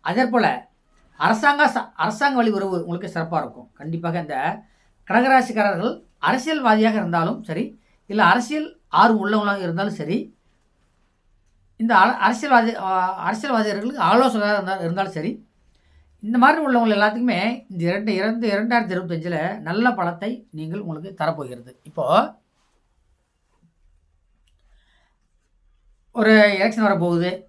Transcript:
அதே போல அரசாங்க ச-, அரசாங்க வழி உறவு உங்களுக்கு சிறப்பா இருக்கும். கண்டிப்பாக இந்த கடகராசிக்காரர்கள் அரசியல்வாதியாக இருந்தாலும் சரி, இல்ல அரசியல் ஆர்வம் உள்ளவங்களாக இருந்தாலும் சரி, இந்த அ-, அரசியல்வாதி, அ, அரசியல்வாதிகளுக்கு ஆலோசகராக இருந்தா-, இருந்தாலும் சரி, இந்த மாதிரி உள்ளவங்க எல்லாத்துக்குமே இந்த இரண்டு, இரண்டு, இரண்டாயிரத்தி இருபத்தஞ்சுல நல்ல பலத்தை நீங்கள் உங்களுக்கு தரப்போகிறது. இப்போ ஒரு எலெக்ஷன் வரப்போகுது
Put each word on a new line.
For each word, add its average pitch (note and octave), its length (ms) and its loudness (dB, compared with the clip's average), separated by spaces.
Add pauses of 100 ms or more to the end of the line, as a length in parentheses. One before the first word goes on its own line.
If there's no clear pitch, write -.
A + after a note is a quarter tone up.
அதே G#3+ 240 0
போல G#3+ 440 0 (480)
அரசாங்க B3+ 520 2
ச-, - 240 -4
அரசாங்க C4 420 -2
வழி A3+ 140 2
உறவு F#3+ 360 -2
உங்களுக்கு F3 340 -8
சிறப்பா E3 180 -4
இருக்கும். - 360 -8
கண்டிப்பாக E3 460 -6
இந்த D3+ 440 -6 (440)
கடகராசிக்காரர்கள் A3+ 960 0 (140)
அரசியல்வாதியாக A3+ 800 0
இருந்தாலும் F3 480 -2
சரி, F#3 380 -8 (240)
இல்ல G3+ 180 0
அரசியல் B3 640 0
ஆர்வம் G#3 400 4
உள்ளவங்களாக G3+ 340 0
இருந்தாலும் F3+ 320 -4
சரி, E3+ 420 -6 (1400)
இந்த A3+ 200 2
அ-, G#3 200 6
அரசியல்வாதி, A3+ 600 2
அ, G3 120 -6 (280)
அரசியல்வாதிகளுக்கு G#3+ 840 -2
ஆலோசகராக G#3 580 2
இருந்தா-, F#3+ 240 -4
இருந்தாலும் E3+ 320 -4
சரி, E3 360 -8 (720)
இந்த A3+ 180 -2
மாதிரி D4+ 280 4
உள்ளவங்க A#3 300 2
எல்லாத்துக்குமே A3 760 -2
இந்த F3 140 -6
இரண்டு, G3+ 300 -2
இரண்டு, A3+ 340 -2
இரண்டாயிரத்தி G#3+ 480 -2
இருபத்தஞ்சுல F3 640 -6
நல்ல G#3 300 -2
பலத்தை G3 640 -6
நீங்கள் D#3+ 280 -10
உங்களுக்கு E3 460 -8
தரப்போகிறது. B2+ 580 -8
இப்போ D#3+ 540 -2 (3750)
ஒரு A3 200 4
எலெக்ஷன் G#3+ 540 4
வரப்போகுது F3 640 0